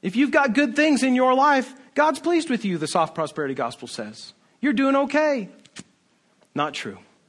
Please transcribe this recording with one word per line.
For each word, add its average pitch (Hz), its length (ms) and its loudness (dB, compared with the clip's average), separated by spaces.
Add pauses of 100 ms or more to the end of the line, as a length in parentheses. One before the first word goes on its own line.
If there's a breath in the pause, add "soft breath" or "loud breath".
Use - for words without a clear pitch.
If 190 140 -4
you've 262 160 2
got 277 220 4
good 277 200 2
things 285 300 2
in 262 100 2
your 254 200 4
life, 269 380 2 (220 loud breath)
God's 302 240 2
pleased 330 320 0
with 233 140 -2
you, 185 140 -2
the 151 100 -4
soft 160 260 0
prosperity 147 400 -4
gospel 120 320 -6
says. - 460 -14 (280 soft breath)
You're 277 120 0
doing 269 240 2
okay. 285 540 0 (1000)
Not 147 220 -4
true. 98 240 -10 (300)